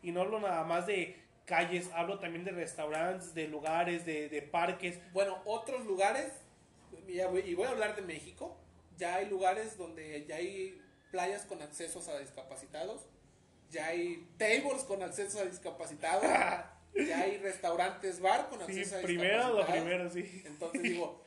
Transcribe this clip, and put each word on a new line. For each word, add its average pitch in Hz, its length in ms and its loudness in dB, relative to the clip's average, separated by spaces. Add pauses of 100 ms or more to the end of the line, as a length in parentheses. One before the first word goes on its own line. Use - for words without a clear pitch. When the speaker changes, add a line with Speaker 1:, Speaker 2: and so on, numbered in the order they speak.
Speaker 1:
Y 175 100 -4
no 180 100 2
hablo 214 180 0
nada 175 240 2
más 170 220 2
de 190 300 0 (280)
calles, 175 500 2
hablo 175 240 0
también 170 260 -6
de 190 80 -4
restaurantes, 170 800 -2
de 160 140 -2
lugares, 165 580 0
de, 151 220 -2
de 147 140 -4
parques. 180 560 0 (140)
Speaker 2:
Bueno, 190 320 2
otros 233 420 -4
lugares, 214 460 2 (760)
y 180 80 -6
ya 185 140 2
voy, 180 140 2
y 175 120 -4
voy 202 120 2
a 269 40 0
hablar 214 260 0
de 202 60 -6
México, 180 540 -10 (400)
ya 175 200 0
hay 196 120 0
lugares 202 480 2
donde 160 500 -10
ya 156 100 -6
hay 190 440 -6 (300)
playas 190 320 -2
con 175 200 -10
accesos 165 460 -8
a 147 100 -4
discapacitados, 139 840 -10 (680)
ya 160 180 -4
hay 175 400 -2 (100)
tables 262 460 4
con 196 180 -2
accesos 202 380 -4
a 196 40 0
discapacitados, 165 800 0
Speaker 1:
<laughs> - 680 2
Speaker 2:
ya 330 260 4
hay 202 180 2
restaurantes 185 800 0
bar 190 280 6
con 240 120 -8
Speaker 1:
Sí, 190 200 -4
Speaker 2:
acceso 196 180 -4
a - 40 -4
Speaker 1:
primero 185 460 4
lo 233 100 4
Speaker 2:
discapacitados. 170 240 4
Speaker 1:
primero, 175 280 0
sí. 180 360 -6
Speaker 2:
Entonces 165 360 -4
digo, 175 440 -2